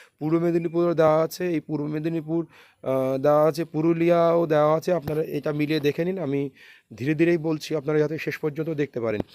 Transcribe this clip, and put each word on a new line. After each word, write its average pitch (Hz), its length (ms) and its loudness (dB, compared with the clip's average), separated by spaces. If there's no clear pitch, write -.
পূর্ব 156 200 0
মেদিনীপুরও 170 540 0
দেওয়া 156 300 4
আছে, 180 240 -4
এই 165 120 -2
পূর্ব 147 260 -6
মেদিনীপুর, 160 640 -4
আহ, 131 340 0
দেওয়া 147 300 4
আছে, 160 180 -2
পুরুলিয়াও 170 800 2
দেওয়া 156 320 4
আছে, 180 160 -2
আপনারা 151 300 -2
এটা 151 280 -4
মিলিয়ে 151 280 -2
দেখে 147 260 0
নিন। 190 140 -4
আমি 139 300 -2
ধীরে 131 200 -2
ধীরেই 170 220 4
বলছি, 156 380 -4
আপনারা 151 240 0
যাতে 151 180 0
শেষ 143 200 -6
পর্যন্ত 156 320 -4
দেখতে 143 300 -4
পারেন। 110 220 -2